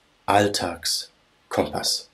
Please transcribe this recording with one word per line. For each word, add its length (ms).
Alltagskompass. 1900